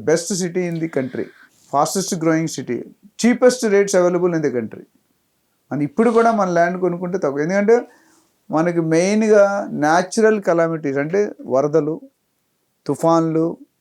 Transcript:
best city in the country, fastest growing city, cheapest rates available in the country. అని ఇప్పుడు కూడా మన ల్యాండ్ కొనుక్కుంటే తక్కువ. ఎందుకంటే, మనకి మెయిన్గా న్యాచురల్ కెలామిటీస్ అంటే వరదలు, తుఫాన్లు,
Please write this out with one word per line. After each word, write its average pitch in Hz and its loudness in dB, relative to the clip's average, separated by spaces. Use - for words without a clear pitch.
best 165 0
city 180 -4
in 165 -6
the 160 -6
country, 127 -4
fastest 156 -2
growing 160 0
city, 123 -6
cheapest 247 4
rates 196 2
available 180 2
in 160 -2
the 139 -2
country. 101 -8
అని 147 -4
ఇప్పుడు 226 0
కూడా 233 4
మన 202 0
ల్యాండ్ 175 0
కొనుక్కుంటే 180 -2
తక్కువ. 143 -2
ఎందుకంటే, 202 0
మనకి 170 0
మెయిన్గా 202 2
న్యాచురల్ 185 2
కెలామిటీస్ 165 0
అంటే 175 -2
వరదలు, 147 0
తుఫాన్లు, 165 0